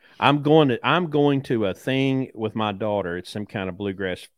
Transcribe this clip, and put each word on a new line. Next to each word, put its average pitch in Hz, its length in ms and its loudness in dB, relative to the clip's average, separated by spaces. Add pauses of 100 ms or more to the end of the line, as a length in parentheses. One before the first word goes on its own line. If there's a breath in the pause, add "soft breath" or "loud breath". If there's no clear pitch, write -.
(180 soft breath)
I'm 139 240 4
going 151 260 6
to, 120 180 -2
I'm 160 240 0
going 143 320 2
to 113 240 -2
a 92 80 -2
thing 135 600 -2
with 110 200 -6
my 107 180 -2
daughter. 98 440 -4
It's 90 140 -10
some 104 160 -8
kind 95 220 -6
of 90 80 -8
bluegrass 98 500 -6 (120)